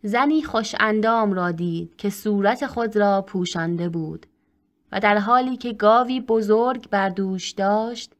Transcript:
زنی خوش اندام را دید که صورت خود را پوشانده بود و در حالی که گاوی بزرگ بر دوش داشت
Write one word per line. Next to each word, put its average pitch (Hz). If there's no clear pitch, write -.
زنی 269
خوش 226
اندام 214
را 180
دید 170
که 202
صورت 208
خود 226
را 202
پوشانده 175
بود 165
و 196
در 208
حالی 247
که 240
گاوی 233
بزرگ 226
بر 196
دوش 190
داشت 220